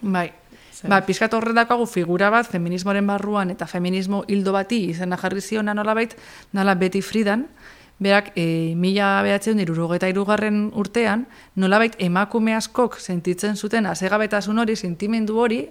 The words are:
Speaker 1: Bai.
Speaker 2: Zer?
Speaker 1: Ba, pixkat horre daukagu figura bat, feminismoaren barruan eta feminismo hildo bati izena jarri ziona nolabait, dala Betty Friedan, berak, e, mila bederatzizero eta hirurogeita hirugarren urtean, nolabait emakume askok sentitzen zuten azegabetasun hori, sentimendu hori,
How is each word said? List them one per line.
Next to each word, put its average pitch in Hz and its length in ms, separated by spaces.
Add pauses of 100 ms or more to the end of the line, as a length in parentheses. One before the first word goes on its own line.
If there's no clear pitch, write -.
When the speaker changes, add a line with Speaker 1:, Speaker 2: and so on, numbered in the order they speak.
Speaker 1:
Bai. 185 280 (440)
Speaker 2:
Zer? - 160
Speaker 1:
Ba, 196 160
pixkat 220 300
horre 226 180
daukagu 233 340
figura 175 460
bat, 233 140
feminismoaren 185 600
barruan 202 440
eta 170 160
feminismo 185 600
hildo 196 280
bati 196 380
izena 180 260
jarri 190 220
ziona 208 340
nolabait, 220 400 (400)
dala 196 240
Betty 185 240
Friedan, 220 460 (500)
berak, 202 400
e, 165 400
mila 196 420
bederatzizero 202 380
eta 180 80
hirurogeita 170 400
hirugarren 208 640
urtean, 220 520 (340)
nolabait 214 400
emakume 208 560
askok - 420
sentitzen 185 600
zuten 214 280
azegabetasun 208 800
hori, 220 140
sentimendu 214 640
hori, 240 280